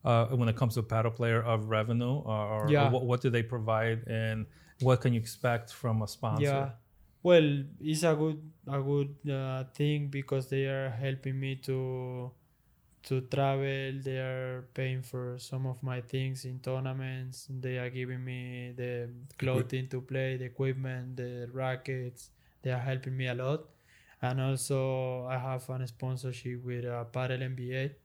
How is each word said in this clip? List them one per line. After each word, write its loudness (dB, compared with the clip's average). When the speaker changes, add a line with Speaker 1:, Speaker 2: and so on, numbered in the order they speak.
Speaker 1:
uh, 6
when 2
it 2
comes 2
to 0
Paddle 2
Player, 2
of 2
revenue, 2
or, 0
or 4
Speaker 2:
Yeah. 6
Speaker 1:
what, 2
what 2
do 4
they 4
provide, 0
and -2
what 6
can 4
you 2
expect -2
from 0
a -4
sponsor? 0
Speaker 2:
Yeah. 2
Well, 8
it's 0
a 6
good, 0
a 0
good, 2
uh, -2
thing 2
because -2
they 0
are -2
helping -4
me -2
to, -4
to 0
travel. 0
They -2
are -6
paying -2
for -6
some -4
of -4
my -2
things -4
in -8
tournaments. -4
They -4
are -4
giving -4
me -8
the -4
clothing 0
to -4
play, -2
the -6
equipment, -2
the -6
rackets. -4
They 0
are 0
helping -2
me 0
a 0
lot. -2
And 2
also, 0
I -2
have -4
a -4
sponsorship -6
with, -4
uh, -4
Paddle -2
N -4
B -6
A. -2